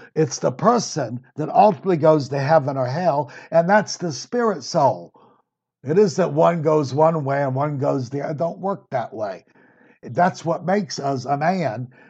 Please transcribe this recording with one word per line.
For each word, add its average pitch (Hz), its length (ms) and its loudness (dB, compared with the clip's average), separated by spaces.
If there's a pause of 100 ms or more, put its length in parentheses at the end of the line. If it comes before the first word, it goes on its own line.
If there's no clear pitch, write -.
(140)
it's 156 240 -2
the 147 140 -2
person 156 680 -2 (140)
that 147 140 -6
ultimately 190 480 4
goes 151 320 4
to 139 100 -4
heaven 139 380 2
or 131 100 0
hell, 147 460 -2 (180)
and 170 180 2
that's 202 280 2
the 170 160 -6
spirit 214 500 -2
soul. 123 500 0 (720)
It 156 160 0
is 202 180 4
that 165 160 0
one 165 300 2
goes 151 320 0
one 156 300 2
way 139 180 -2
and 135 140 -2
one 143 220 -2
goes 139 300 -2
the 143 140 -6
other. 156 100 -6
It 147 40 -6
don't 170 240 -4
work 190 300 -6
that 123 220 -6
way. 101 320 -8 (580)
That's 170 420 0
what 156 200 -4
makes 185 360 -2
us 135 240 -4
a 143 120 -2
man, 143 520 -2 (220)